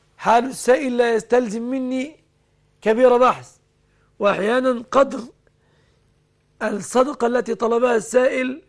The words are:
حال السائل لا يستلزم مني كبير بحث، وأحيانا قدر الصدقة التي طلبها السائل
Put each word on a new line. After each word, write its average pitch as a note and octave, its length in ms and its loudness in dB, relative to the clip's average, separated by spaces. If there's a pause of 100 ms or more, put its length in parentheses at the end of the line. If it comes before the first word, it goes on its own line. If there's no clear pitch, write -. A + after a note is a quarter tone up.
(160)
حال A#3 280 2
السائل B3+ 520 0
لا A#3 180 2
يستلزم A3+ 480 0
مني C4 540 -6 (680)
كبير A#3+ 340 4
بحث، A#3 400 0 (640)
وأحيانا A#3 720 0
قدر C4+ 300 2 (1400)
الصدقة A#3 640 -2
التي A#3 280 -2
طلبها A#3 420 0
السائل B3+ 720 -2